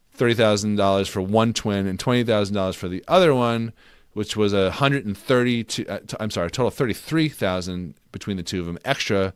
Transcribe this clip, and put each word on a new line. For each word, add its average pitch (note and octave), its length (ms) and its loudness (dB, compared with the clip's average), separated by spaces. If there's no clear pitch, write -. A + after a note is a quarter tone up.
thirty A#2+ 200 2
thousand G#2+ 440 2
dollars G2 320 2
for G2 120 -4
one A2 300 2
twin G2+ 340 -2
and F#2+ 140 -4
twenty B2 240 0
thousand G#2 320 0
dollars F#2+ 220 -2
for F#2+ 100 -8
the F2+ 220 -8
other E3 260 6
one, A#2 380 0
which G#2+ 240 -6
was G#2 160 2
a F#2+ 180 2
hundred C#3 340 0
and G2+ 120 -4
thirty B2 480 2
to, - 220 -6
uh, G2+ 120 -8
t-, - 180 -12
I'm G#2+ 140 -6
sorry, F2 160 -2
a - 20 -6
total A#2+ 200 0
of - 60 -6
thirty-three D3+ 520 0
thousand F#2 680 -4
between G2+ 240 -6
the F2 60 -6
two F#2 180 -4
of E2+ 60 -6
them E2+ 180 -8
extra, G2 500 0